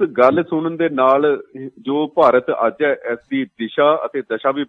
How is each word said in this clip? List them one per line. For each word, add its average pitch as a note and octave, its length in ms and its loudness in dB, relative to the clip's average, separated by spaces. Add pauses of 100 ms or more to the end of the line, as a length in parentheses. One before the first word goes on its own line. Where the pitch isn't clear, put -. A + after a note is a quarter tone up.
ਗੱਲ D3 420 2
ਸੁਣਨ E3 320 -4
ਦੇ E3 120 0
ਨਾਲ C#3 540 2 (360)
ਜੋ C#3+ 280 -2
ਭਾਰਤ B2+ 380 2 (220)
ਅੱਜ G#2+ 160 -2
ਹੈ, D3 100 0
ਇਸ A#2 260 -6 (120)
ਦੀ C3+ 140 -2
ਦਿਸ਼ਾ D3 600 -2
ਅਤੇ B2 160 -6
ਦਸ਼ਾ A2+ 320 -4
ਵੀ C#3+ 160 -4